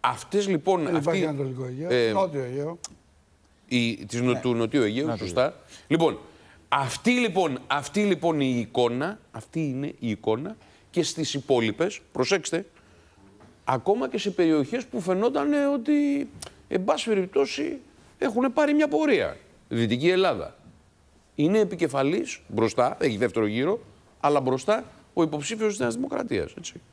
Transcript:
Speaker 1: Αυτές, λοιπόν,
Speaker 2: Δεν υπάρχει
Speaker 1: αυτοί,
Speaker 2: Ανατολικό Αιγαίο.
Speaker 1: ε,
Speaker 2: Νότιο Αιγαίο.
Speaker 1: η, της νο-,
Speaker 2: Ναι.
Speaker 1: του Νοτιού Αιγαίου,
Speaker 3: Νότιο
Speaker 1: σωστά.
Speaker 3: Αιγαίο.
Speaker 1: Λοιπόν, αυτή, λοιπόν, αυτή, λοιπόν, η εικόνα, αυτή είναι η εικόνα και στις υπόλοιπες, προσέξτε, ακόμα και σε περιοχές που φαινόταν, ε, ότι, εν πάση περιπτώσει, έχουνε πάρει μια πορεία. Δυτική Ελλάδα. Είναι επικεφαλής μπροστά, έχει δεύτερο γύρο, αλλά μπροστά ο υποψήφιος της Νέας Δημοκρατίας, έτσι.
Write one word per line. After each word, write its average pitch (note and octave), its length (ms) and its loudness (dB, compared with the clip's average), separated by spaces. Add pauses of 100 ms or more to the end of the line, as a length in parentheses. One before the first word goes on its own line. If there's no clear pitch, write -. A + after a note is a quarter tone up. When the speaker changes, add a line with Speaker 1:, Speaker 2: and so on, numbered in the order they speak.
Speaker 1:
Αυτές, G3 480 -2
λοιπόν, F3 360 2
Speaker 2:
Δεν F3 100 0
υπάρχει D3+ 140 0
Speaker 1:
αυτοί, E3+ 180 0
Speaker 2:
Ανατολικό C3+ 380 -4
Αιγαίο. C3+ 260 -6
Speaker 1:
ε, A#2+ 220 4
Speaker 2:
Νότιο D#3 320 0
Αιγαίο. C#3+ 340 -6 (880)
Speaker 1:
η, A#2 360 0
της A2+ 160 -6
νο-, B2 120 4
Speaker 2:
Ναι. B2 80 0
Speaker 1:
του B2 140 2
Νοτιού A#2 280 2
Αιγαίου, A2+ 240 0
Speaker 3:
Νότιο A2 180 -4
Speaker 1:
σωστά. F#2+ 200 2
Speaker 3:
Αιγαίο. - 120 -4 (320)
Speaker 1:
Λοιπόν, D#3 300 2 (500)
αυτή, C3+ 420 0
λοιπόν, F#3 560 2
αυτή, C#3+ 380 -2
λοιπόν, E3 360 2
η C3 180 2
εικόνα, B2 600 0 (120)
αυτή - 380 -8
είναι C3+ 180 -4
η - 240 -6
εικόνα A#2 460 -2 (340)
και E3+ 120 -2
στις - 320 -4
υπόλοιπες, C3 680 0 (120)
προσέξτε, E3 540 0 (1000)
ακόμα G3 440 0
και B3+ 100 -4
σε G3 120 -2
περιοχές E3 560 2
που A#3+ 140 -6
φαινόταν, A#3+ 520 0
ε, C#4+ 140 2
ότι, C#4+ 600 0 (400)
εν F#3 160 -2
πάση C#4+ 240 -2
περιπτώσει, C4 680 0 (400)
έχουνε B3+ 300 0
πάρει D4 260 2
μια D4+ 140 4
πορεία. C#4+ 480 2 (320)
Δυτική A#2+ 420 2
Ελλάδα. E3+ 440 0 (800)
Είναι E3+ 240 4
επικεφαλής E3 880 0
μπροστά, A2+ 520 2
έχει A2+ 160 2
δεύτερο A2 300 0
γύρο, C3 340 0 (400)
αλλά D3 200 4
μπροστά C3 440 0 (300)
ο E3+ 80 2
υποψήφιος D#3+ 480 -2
της G3 80 -8
Νέας B2+ 160 0
Δημοκρατίας, B3 640 -4
έτσι. - 220 -14 (120)